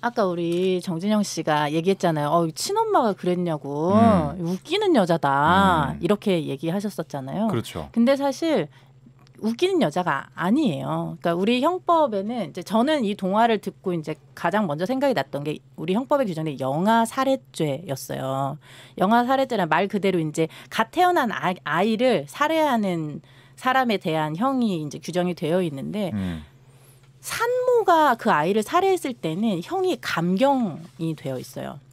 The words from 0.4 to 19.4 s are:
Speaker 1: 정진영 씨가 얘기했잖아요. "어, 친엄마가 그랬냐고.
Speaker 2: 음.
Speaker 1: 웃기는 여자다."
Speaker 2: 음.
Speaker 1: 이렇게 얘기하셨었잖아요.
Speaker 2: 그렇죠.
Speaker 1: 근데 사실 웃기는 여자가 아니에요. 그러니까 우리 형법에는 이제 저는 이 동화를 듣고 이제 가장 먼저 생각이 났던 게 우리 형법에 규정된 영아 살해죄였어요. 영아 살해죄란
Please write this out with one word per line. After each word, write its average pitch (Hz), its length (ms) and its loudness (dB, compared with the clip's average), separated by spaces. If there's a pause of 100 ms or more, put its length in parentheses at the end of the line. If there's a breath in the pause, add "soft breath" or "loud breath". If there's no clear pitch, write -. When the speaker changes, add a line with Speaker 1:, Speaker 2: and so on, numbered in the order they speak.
Speaker 1:
정진영 196 420 0
씨가 151 500 0
얘기했잖아요. 165 580 0
"어, 170 240 4
친엄마가 392 580 2
그랬냐고. 170 800 -2
Speaker 2:
음. 202 440 4 (100)
Speaker 1:
웃기는 330 500 0
여자다." 165 960 4
Speaker 2:
음. - 80 -8
Speaker 1:
이렇게 175 460 0
얘기하셨었잖아요. 165 1000 -6
Speaker 2:
그렇죠. 92 440 -4
Speaker 1:
근데 240 240 4
사실 269 520 -2 (720 soft breath)
웃기는 311 420 0
여자가 160 520 -2
아니에요. 165 840 -2
그러니까 170 140 0
우리 214 280 2
형법에는 254 880 0
이제 175 120 -10
저는 247 420 2
이 202 100 -2
동화를 208 440 2
듣고 190 340 -6
이제 156 220 -4 (200)
가장 196 320 0
먼저 156 200 -2
생각이 262 260 0
났던 143 320 -4
게 151 140 -4 (180)
우리 160 180 -4
형법에 277 300 0
규정된 156 360 -6
영아 185 440 2
살해죄였어요. 139 1500 -4 (400 loud breath)
영아 226 260 4
살해죄란 254 440 0